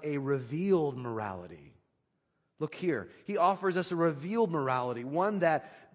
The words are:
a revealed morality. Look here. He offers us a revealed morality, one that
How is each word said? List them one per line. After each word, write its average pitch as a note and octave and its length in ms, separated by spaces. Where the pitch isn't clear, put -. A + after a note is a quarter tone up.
a D3 140
revealed C#3+ 800
morality. F#2+ 760
Look D3+ 160
here. C#3+ 320
He G3+ 140
offers F#3 400
us F3+ 160
a - 20
revealed E3+ 560
morality, B2+ 540
one F#3 340
that D#3+ 340